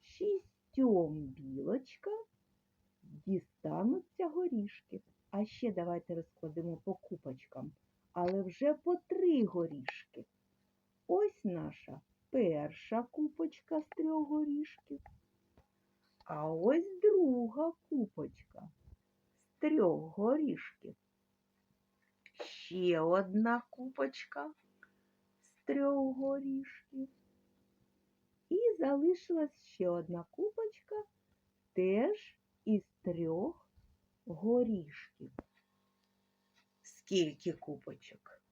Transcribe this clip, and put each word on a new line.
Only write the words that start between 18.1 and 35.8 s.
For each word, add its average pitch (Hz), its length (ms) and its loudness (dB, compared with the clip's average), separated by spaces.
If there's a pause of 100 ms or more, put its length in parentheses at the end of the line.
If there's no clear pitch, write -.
з - 140 -20
трьох 175 580 2
горішків. 247 800 -2 (1500)
Ще 175 560 2
одна 196 680 4
купочка 269 840 -6 (880)
з - 140 -20 (100)
трьох 277 520 2
горішків. 269 920 -4 (1400)
І 359 100 0 (200)
залишилась 311 840 2
ще - 280 -2
одна 170 400 -2
купочка 427 720 -6 (680)
теж 214 640 0 (280)
із 214 180 2 (200)
трьох 170 680 -4 (560)
горішків. 196 1040 -2 (1500)